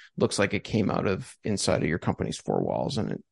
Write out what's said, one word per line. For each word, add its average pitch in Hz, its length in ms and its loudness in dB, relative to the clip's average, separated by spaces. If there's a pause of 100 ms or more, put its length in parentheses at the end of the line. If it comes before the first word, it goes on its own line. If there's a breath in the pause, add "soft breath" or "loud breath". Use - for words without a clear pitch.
(160 loud breath)
looks - 220 2
like 101 140 2
it 101 120 -2
came 101 260 0
out 90 160 0
of 98 280 -2 (100)
inside - 380 2
of 80 60 2
your 82 100 0
company's - 380 -2
four 50 240 0
walls 53 380 0
and 69 140 -2
it - 200 -8